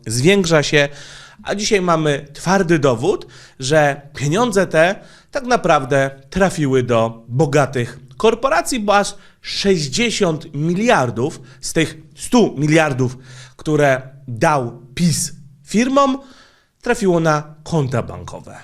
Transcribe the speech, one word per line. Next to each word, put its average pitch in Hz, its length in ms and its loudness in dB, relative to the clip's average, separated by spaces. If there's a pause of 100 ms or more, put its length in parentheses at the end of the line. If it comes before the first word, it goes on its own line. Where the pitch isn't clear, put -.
zwiększa 160 560 2
się, 143 260 2 (540)
a 175 120 -4
dzisiaj 202 260 0
mamy 156 520 0
twardy 175 460 0
dowód, 139 480 0 (320)
że 143 420 2 (140)
pieniądze 185 520 0
te 170 280 2 (380)
tak 269 120 -6
naprawdę 139 840 0
trafiły 151 540 0
do 113 440 0
bogatych 131 720 0 (180)
korporacji, 269 640 0
bo 202 180 2
aż 202 180 0 (260)
sześćdziesiąt 185 1120 -2
miliardów 151 880 0 (200)
z - 120 -10
tych - 240 -2 (180)
stu 214 420 2
miliardów, 147 600 0 (380)
które 143 460 2 (260)
dał 127 540 0 (140)
pis - 380 0 (320)
firmom, 269 520 2 (640)
trafiło 196 380 0
na 151 440 -2
konta 127 400 -2
bankowe. 90 600 -16